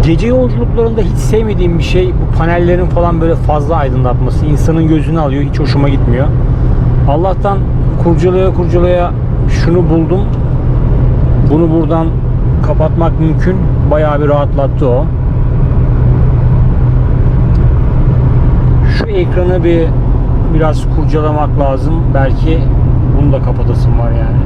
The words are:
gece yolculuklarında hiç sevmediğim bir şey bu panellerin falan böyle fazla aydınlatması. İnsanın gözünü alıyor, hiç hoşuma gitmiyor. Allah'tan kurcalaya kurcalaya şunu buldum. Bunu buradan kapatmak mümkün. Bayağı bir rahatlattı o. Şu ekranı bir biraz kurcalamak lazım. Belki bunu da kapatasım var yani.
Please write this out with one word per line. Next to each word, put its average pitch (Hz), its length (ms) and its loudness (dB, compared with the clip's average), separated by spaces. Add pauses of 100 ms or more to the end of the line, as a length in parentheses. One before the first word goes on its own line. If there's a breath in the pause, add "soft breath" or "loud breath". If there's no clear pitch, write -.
gece 226 240 0
yolculuklarında 233 720 -2
hiç - 160 -2
sevmediğim 202 600 0
bir 151 60 0
şey 180 300 0
bu - 240 -2
panellerin 175 480 0
falan 170 360 0
böyle 165 140 0
fazla 151 400 -2
aydınlatması. 131 720 -2
İnsanın 160 420 0
gözünü 156 320 0
alıyor, 143 240 -2
hiç - 160 -4
hoşuma 139 300 0
gitmiyor. 131 380 0 (840)
Allah'tan 190 480 -2 (460)
kurcalaya 180 500 0
kurcalaya 175 580 0 (380)
şunu 170 400 0
buldum. 170 320 0 (1300)
Bunu 160 200 2
buradan 165 360 0 (600)
kapatmak 156 520 0
mümkün. 160 360 0 (360)
Bayağı 151 300 0
bir 147 60 0
rahatlattı 139 640 0
o. 127 160 0 (4000)
Şu - 100 -2
ekranı 180 560 0
bir 165 180 2 (720)
biraz 156 300 0 (120)
kurcalamak 151 640 0
lazım. 139 340 0 (200)
Belki 143 460 0 (640)
bunu 143 120 2
da 127 80 -2
kapatasım 123 580 0
var 123 120 -2
yani. - 340 0